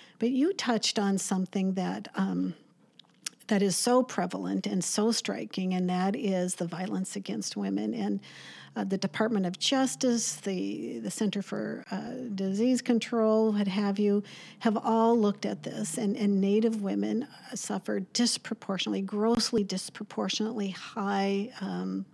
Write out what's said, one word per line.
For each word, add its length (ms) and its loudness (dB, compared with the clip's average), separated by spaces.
But 100 2
you 240 2
touched 460 0
on 180 2
something 560 0
that, 420 -4
um, 380 0
that 140 4
is 140 4
so 260 6
prevalent 640 -2
and 180 0
so 280 2
striking, 640 -2
and 140 2
that 260 2
is 400 0
the 100 -2
violence 500 -4
against 400 -6
women. 380 -2
And, 260 -2
uh, 80 -2
the 140 0
Department 480 0
of 120 -4
Justice, 800 2
the, 640 -4
the 120 -6
Center 300 0
for, 500 -6
uh, 200 -6
Disease 480 2
Control, 720 4
what 140 2
have 320 0
you, 240 4
have 180 2
all 400 4
looked 280 2
at 180 -4
this, 340 -6
and, 200 0
and 240 4
Native 400 4
women, 420 0
uh, 320 -14
suffer 440 -4
disproportionately, 1040 -2
grossly 640 2
disproportionately 1080 -4
high, 800 -2
um, 420 -4